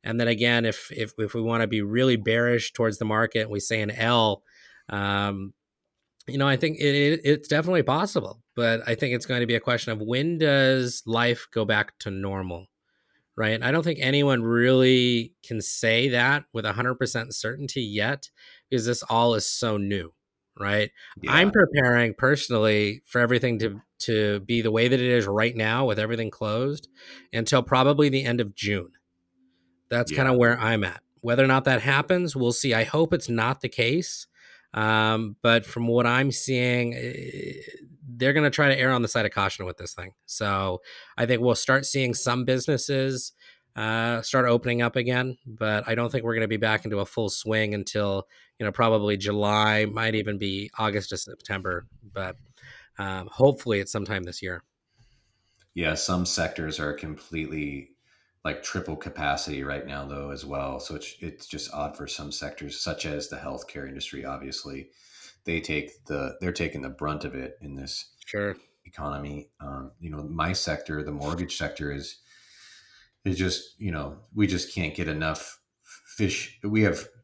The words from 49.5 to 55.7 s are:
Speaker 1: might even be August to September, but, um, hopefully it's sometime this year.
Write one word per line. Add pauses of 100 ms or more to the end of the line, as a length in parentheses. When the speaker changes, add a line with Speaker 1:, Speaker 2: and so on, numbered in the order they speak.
Speaker 1:
might
even
be
August
to
September, (260)
but, (640)
um,
hopefully
it's
sometime
this
year. (1120)